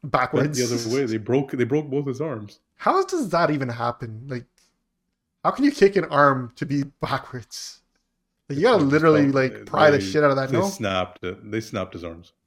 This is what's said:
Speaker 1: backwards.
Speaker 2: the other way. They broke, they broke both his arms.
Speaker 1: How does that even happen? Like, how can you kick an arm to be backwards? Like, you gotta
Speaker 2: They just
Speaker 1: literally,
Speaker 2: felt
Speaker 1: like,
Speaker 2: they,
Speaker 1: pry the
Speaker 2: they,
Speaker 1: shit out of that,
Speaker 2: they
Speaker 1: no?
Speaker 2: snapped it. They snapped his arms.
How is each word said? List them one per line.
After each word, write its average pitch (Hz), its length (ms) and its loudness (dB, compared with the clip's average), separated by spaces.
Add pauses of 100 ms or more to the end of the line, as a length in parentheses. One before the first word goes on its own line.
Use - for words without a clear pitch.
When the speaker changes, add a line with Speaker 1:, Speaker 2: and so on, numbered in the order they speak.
Speaker 1:
backwards. 139 540 -2
Speaker 2:
the 127 60 0 (260)
other 120 40 -2
way. 135 120 0
They 113 100 -2
broke, 120 360 -2
they 123 120 0
broke 143 240 -2
both 139 180 -4
his 123 140 -6
arms. 120 400 -10 (160)
Speaker 1:
How 359 260 0
does 339 280 -4
that 165 200 2
even 135 200 -2
happen? 117 580 -8
Like, 123 160 -10 (1000)
how 165 100 0
can 269 120 -2
you 285 80 4
kick 196 240 4
an 175 100 0
arm 139 500 2
to 147 100 -8
be 139 160 -2 (180)
backwards? - 800 -10 (720)
Like, 139 80 -6
you 151 60 0
gotta 233 200 6
Speaker 2:
They 135 60 2
just - 20 2
Speaker 1:
literally, 156 300 6
Speaker 2:
felt 139 120 2
Speaker 1:
like, 131 200 2
Speaker 2:
they, - 100 -16
Speaker 1:
pry 151 260 4
the 147 60 4
Speaker 2:
they, - 80 0
Speaker 1:
shit 151 180 0
out 147 80 6
of 135 60 2
that, 135 140 -4
Speaker 2:
they 123 80 2
Speaker 1:
no? - 100 2
Speaker 2:
snapped 95 560 -4
it. 95 260 -10
They 110 120 -4
snapped 98 320 -8
his 87 100 -12
arms. 85 300 -16 (120)